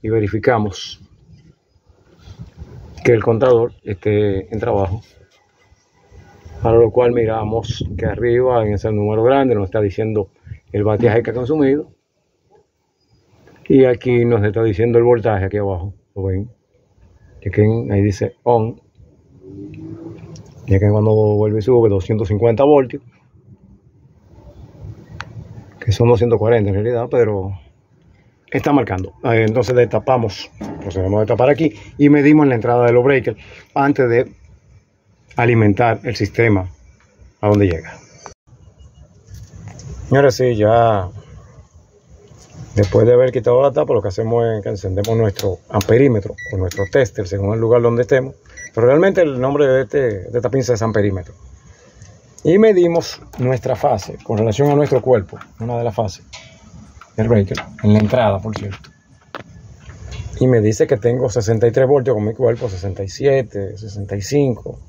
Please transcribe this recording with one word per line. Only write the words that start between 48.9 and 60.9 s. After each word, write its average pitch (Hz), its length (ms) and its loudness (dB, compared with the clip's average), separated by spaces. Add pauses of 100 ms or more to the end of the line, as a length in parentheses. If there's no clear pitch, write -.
el 135 180 -2
nombre 139 260 2
de, 131 140 2
este, 131 180 -2 (220)
de - 160 -6
esta 120 120 -2
pinza 123 240 0
es 101 80 -2
amperímetro. 104 520 -2 (1120)
Y 165 120 4
medimos 175 640 2 (160)
nuestra 127 380 -2
fase 113 480 -4
con 113 140 -4
relación 113 340 0
a 143 40 2
nuestro 139 260 2
cuerpo, 107 360 0 (220)
una 117 180 -6
de 120 60 -4
las 113 100 -4
fases - 320 -6 (920)
del 110 100 0
breaker, 104 300 2 (260)
en 104 80 4
la 107 80 6
entrada, 104 400 0
por 104 180 -8
cierto. 101 320 -12 (1500)
Y 127 80 2
me 120 140 4
dice 107 260 0
que 139 80 0